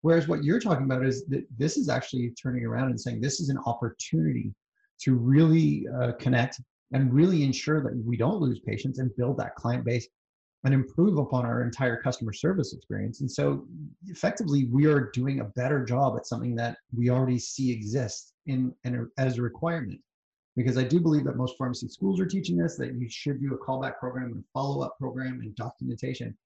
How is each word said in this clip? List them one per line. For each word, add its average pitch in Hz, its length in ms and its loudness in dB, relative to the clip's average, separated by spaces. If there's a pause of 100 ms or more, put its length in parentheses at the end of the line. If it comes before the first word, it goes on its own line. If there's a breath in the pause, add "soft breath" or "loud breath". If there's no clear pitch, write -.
Whereas 165 220 6
what 156 160 0
you're 170 160 2
talking 156 260 2
about 131 220 0
is - 200 0
that 139 180 -2 (120)
this 147 200 0
is 247 120 0
actually 123 420 -2
turning 123 340 -6
around 117 240 -2
and 117 120 -2
saying, 113 200 -6
This 139 180 -2
is 139 120 -2
an 139 160 0
opportunity 117 840 -2 (500)
to 131 120 4
really, 147 720 6 (100)
uh, 123 220 0
connect 127 420 2 (320)
and 131 220 2
really 160 300 6
ensure 151 400 2
that - 100 -2 (100)
we 120 120 0
don't 165 240 2
lose 127 180 0
patients 127 400 -4
and 127 160 -2
build 123 240 0
that - 160 -6
client 120 300 -2
base 117 240 -2 (560)
and 139 80 4
improve 165 460 4
upon 127 260 0
our 117 180 0
entire 120 380 0
customer 117 320 -4
service 185 400 0
experience. 104 480 -8
And 135 100 -2
so 143 360 -2 (400)
effectively, 165 640 0
we 143 160 6
are 147 260 4
doing 135 280 -2
a - 40 -4 (120)
better 127 280 0
job 123 320 2
at - 100 -8
something 120 300 -4
that 117 200 -2 (200)
we 120 140 2
already 127 280 4
see 127 340 -2
exists 110 600 -4 (140)
in, 127 260 -2 (120)
in 123 100 -2
a, 120 260 -6
as 127 180 2
a 120 40 0
requirement. 139 580 -4 (540)
Because 123 220 2
I 131 80 2
do 165 160 4
believe 151 240 4
that 131 120 -2
most 123 220 -2
pharmacy 123 300 -4
schools - 320 0
are - 60 0
teaching 175 320 -2
this, 170 180 0
that 127 180 -6
you 120 140 -4
should 135 320 -4
do 135 140 -2
a - 40 -8
callback 131 400 -6
program 127 280 -6
and 113 100 -8
a 101 160 -12
follow-up 139 480 -4
program 127 400 -6
and 110 160 -10
documentation. 127 880 -6